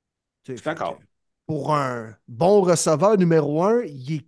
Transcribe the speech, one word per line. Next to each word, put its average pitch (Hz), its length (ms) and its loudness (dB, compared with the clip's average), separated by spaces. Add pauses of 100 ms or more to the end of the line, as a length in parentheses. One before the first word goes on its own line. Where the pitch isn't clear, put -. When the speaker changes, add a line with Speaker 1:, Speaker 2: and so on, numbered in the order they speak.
(420)
Speaker 1:
Tu - 80 -18
sais, 123 60 -10
Speaker 2:
Je 101 60 -16
suis - 20 -20
d'accord. 143 320 -6
Speaker 1:
fait - 80 -20
que - 40 -20 (380)
pour 151 280 -4
un 123 420 -4 (100)
bon 175 360 2
receveur 180 560 2
numéro 160 440 2
un, 226 200 2
il 143 320 -10
est 147 140 -10